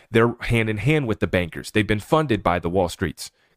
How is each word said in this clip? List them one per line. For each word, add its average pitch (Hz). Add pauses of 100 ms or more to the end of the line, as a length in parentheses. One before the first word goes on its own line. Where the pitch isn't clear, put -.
(100)
They're 113
hand 113
in 107
hand 143
with 107
the 95
bankers. 85
They've 107
been 107
funded 127
by 87
the 85
Wall 90
Streets, - (260)